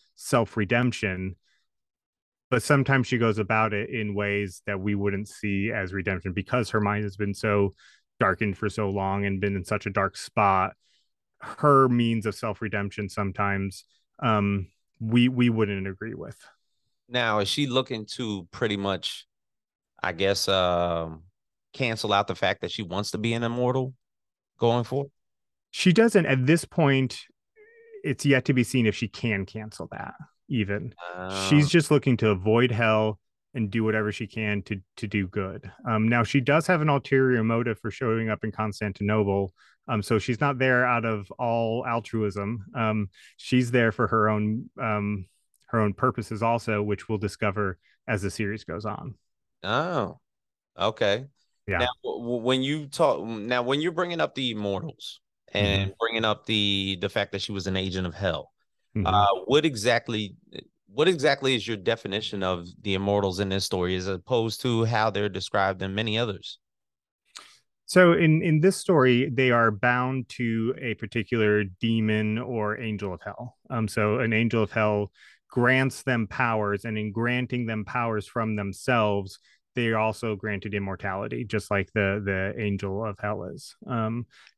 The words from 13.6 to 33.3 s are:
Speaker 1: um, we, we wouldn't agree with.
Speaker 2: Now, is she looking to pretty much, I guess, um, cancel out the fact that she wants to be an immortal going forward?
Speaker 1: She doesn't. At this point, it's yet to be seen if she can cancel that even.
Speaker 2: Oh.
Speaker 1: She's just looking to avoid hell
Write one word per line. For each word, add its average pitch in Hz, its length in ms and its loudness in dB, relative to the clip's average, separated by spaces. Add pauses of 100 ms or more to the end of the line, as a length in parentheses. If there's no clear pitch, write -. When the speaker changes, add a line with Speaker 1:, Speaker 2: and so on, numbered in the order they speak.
Speaker 1:
um, 101 460 2 (320)
we, 120 300 4
we 123 200 2
wouldn't 101 380 0
agree 104 280 -10
with. - 220 -14 (680)
Speaker 2:
Now, 120 320 0
is 101 80 0
she 147 180 0
looking 123 400 -2 (120)
to 101 340 -6
pretty 104 260 -2
much, 98 480 -4 (800)
I 92 80 0
guess, 95 380 0
um, 87 760 0 (500)
cancel 113 380 -2
out 101 160 2
the 92 80 -4
fact 92 260 0
that 90 100 -6
she - 120 -8
wants 95 280 -6
to - 60 -4
be 113 160 -2
an 117 100 -2
immortal 123 500 -2 (680)
going 120 240 2
forward? 139 280 -6 (600)
Speaker 1:
She - 220 4
doesn't. 214 320 6
At 131 200 2
this 160 200 4
point, 135 540 2 (840)
it's - 220 -4
yet 135 200 6
to 143 80 4
be 127 120 4
seen 123 200 2
if 107 100 2
she 113 120 -4
can 101 380 -4
cancel 107 460 -12
that - 240 -10 (340)
even. 107 440 -2 (220)
Speaker 2:
Oh. 95 340 -6
Speaker 1:
She's 147 200 6
just 170 200 4
looking 131 280 4
to 110 120 2
avoid 107 400 4
hell 110 480 2 (360)